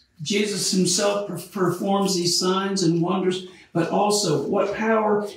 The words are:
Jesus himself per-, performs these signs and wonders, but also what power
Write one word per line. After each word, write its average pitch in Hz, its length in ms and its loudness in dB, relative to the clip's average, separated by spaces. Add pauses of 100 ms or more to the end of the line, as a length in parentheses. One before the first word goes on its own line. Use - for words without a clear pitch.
(220)
Jesus 202 500 -2
himself 202 560 2
per-, 175 120 -8
performs 190 760 0
these 175 240 0
signs 190 440 0
and 165 180 4
wonders, 185 460 -2 (260)
but 165 160 0
also 185 580 0
what 202 280 0
power 214 600 0